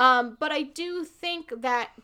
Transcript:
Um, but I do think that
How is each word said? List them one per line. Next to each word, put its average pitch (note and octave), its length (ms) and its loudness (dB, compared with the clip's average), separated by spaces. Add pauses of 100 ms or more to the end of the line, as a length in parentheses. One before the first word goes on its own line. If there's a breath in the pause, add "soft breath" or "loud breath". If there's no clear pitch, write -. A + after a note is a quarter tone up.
Um, B3 380 4
but D4+ 140 -2
I D4+ 100 -2
do E4+ 420 -8
think E4+ 480 -10 (100)
that B3 280 -2 (140)